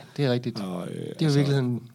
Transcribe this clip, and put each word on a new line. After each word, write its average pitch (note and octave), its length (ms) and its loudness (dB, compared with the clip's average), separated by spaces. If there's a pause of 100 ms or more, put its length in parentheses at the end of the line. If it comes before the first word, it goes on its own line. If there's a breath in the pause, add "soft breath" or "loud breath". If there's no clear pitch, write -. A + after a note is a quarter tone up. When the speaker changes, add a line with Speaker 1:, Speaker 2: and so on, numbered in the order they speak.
(160)
Speaker 1:
det C#3+ 80 0
er B2+ 80 4
rigtigt. B2 280 -2
Speaker 2:
Og, F2+ 280 -6
øh, G1+ 60 -10
Speaker 1:
Det G1+ 60 -8
er G1+ 40 -8
jo G1+ 40 -8 (120)
Speaker 2:
altså, D3 180 4
Speaker 1:
i - 20 6
virkeligheden C3+ 540 0